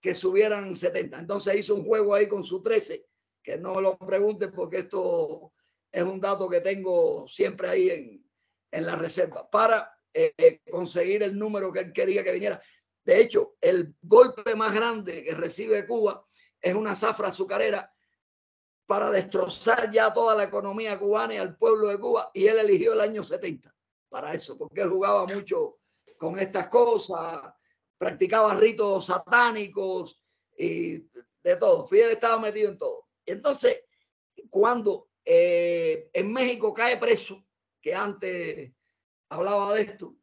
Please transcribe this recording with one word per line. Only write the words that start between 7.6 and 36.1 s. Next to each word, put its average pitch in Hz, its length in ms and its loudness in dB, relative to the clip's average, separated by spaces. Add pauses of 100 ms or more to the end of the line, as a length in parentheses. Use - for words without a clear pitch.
ahí 180 220 2
en, - 400 -10 (400)
en 165 160 -6
la 170 100 -4
reserva, 165 540 -4
para, 220 420 2 (200)
eh, 160 480 4 (100)
conseguir 175 520 -2
el 202 160 -2
número 208 340 -4
que 185 80 -4
él 180 120 -8
quería 196 320 0
que 92 80 -2
viniera. - 280 -4 (440)
De 202 160 6
hecho, - 400 4
el 175 420 2
golpe 220 520 6
más 214 200 -2
grande 214 480 -4
que 156 120 -6
recibe 196 520 -2
Cuba 220 400 -2 (340)
es 180 140 0
una 208 220 -2
zafra 208 320 -2
azucarera 196 680 -4 (920)
para 208 240 0
destrozar 208 800 0
ya 220 220 4
toda 226 220 2
la 208 100 2
economía 202 540 -6
cubana 214 360 -2
y 208 40 -6
al 185 180 -8
pueblo 214 320 4
de 202 100 -2
Cuba, 233 340 -2
y 190 140 2
él 220 120 6
eligió 202 340 4
el 214 80 2
año 208 240 -2
setenta 165 500 -10 (340)
para 143 240 -10
eso, 139 240 -10
porque 156 260 -8
él 180 80 0
jugaba 196 360 2
mucho 185 540 -6 (360)
con 160 220 -8
estas 190 300 -4
cosas, 185 720 0 (560)
practicaba 190 560 2
ritos 202 520 2
satánicos 196 1160 -2 (340)
y 170 420 -4 (440)
de 180 160 2
todo. 170 280 2
Fidel 226 260 4
estaba 226 260 0
metido 208 320 -2
en 180 80 -16
todo. - 300 -8 (160)
Entonces, 247 580 -2 (680)
cuando, 208 600 0 (140)
eh, 170 880 2